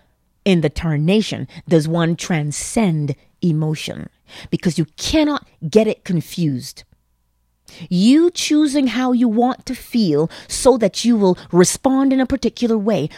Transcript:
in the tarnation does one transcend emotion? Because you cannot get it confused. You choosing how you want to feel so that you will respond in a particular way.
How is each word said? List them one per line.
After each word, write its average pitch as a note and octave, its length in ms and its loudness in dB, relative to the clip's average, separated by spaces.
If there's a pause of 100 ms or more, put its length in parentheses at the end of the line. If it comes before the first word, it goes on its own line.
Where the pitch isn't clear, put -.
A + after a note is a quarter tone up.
(440)
in F#3 160 4
the D3+ 100 0
tarnation D#3 800 -2 (180)
does D#3 220 2
one E3 280 0
transcend D3+ 1000 -2 (240)
emotion? D#3 720 -4 (400)
Because - 280 -2
you E3 60 0 (120)
cannot D4 500 -2 (220)
get G#3+ 180 4
it G#3+ 180 -4
confused. D3+ 800 -4 (1040)
You C4 420 4
choosing D4 580 0
how B3 240 0
you B3 160 2
want A#3+ 380 0
to B3+ 80 -8
feel E3 560 0 (180)
so B3+ 300 2
that G#3+ 260 -2
you A#3 120 2
will F#3+ 200 2 (160)
respond C4 600 2
in C4+ 80 2
a B3+ 60 0
particular A3+ 520 -2
way. G3 400 -2